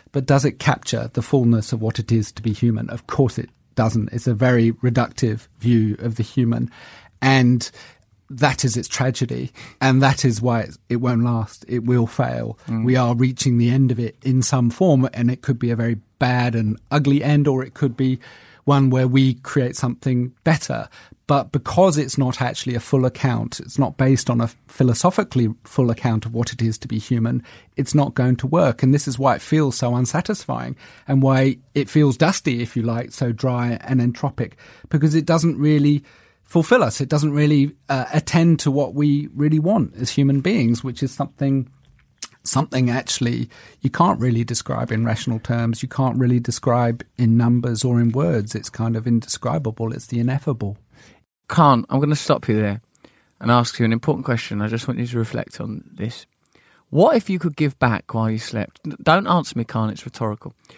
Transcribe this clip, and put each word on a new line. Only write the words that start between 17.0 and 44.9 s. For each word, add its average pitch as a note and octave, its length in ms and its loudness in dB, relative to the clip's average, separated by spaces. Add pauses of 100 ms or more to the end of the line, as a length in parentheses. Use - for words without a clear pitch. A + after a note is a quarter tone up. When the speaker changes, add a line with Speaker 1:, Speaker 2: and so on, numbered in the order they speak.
Speaker 1:
end, D3 240 2
or C3 160 2
it C3+ 120 -14
could C3 200 -2
be C3 240 0 (460)
one C#3 240 4
where B2+ 180 2
we C3 280 4
create - 420 -4
something B2+ 560 -2 (120)
better. - 440 -2 (400)
But C#3+ 220 0
because E3+ 480 2
it's C3 180 -4
not B2+ 240 -2
actually B2 360 -4
a A2+ 40 -4
full C3 240 0
account, A#2 540 -2
it's - 220 -6
not - 160 -2
based C3 340 2
on A#2 100 2
a A#2 80 0 (200)
philosophically B2+ 800 0 (160)
full B2 260 0
account A2+ 340 -2
of A#2 80 -8
what A#2 200 -4
it - 100 -8
is A2+ 160 -2
to - 80 -12
be A2 140 -6
human, A#2 420 -2 (340)
it's C#3+ 200 -2
not C#3 180 2
going B2 220 2
to C3 100 -6
work. D3 380 2
And C3 100 4
this D3 140 -2
is A#2+ 100 -6
why C3 160 2
it - 80 -4
feels D3+ 340 0
so A#2+ 200 -2
unsatisfying B2+ 800 -4 (320)
and C3+ 140 4
why C3+ 360 2 (160)
it C#3+ 160 0
feels C#3+ 260 4
dusty, D#3 460 0
if A2+ 140 -8
you A#2+ 60 0
like, A#2 280 -4
so A#2+ 220 -2
dry A#2+ 480 -2
and C3 200 0
entropic, A#2+ 520 -2 (360)
because D3+ 280 2
it D#3+ 100 0
doesn't D#3+ 320 2
really D3 460 4 (400)
fulfill G3 400 2
us. - 160 -2
It C3+ 80 -4
doesn't D3+ 240 0
really, D3 420 2 (140)
uh, C3 240 -2
attend E3 480 2
to D3 100 0
what C3+ 240 -2
we D3 400 0
really D#3 240 2
want E3+ 380 0
as A#2+ 140 -6
human C#3 320 2
beings, B2 420 0
which B2 180 -8
is C3 80 -2
something, C3+ 580 -4 (760)
something B2+ 440 0
actually A#2+ 640 -4 (300)
you - 100 -2
can't - 300 2
really A#2 240 0
describe A#2+ 480 -6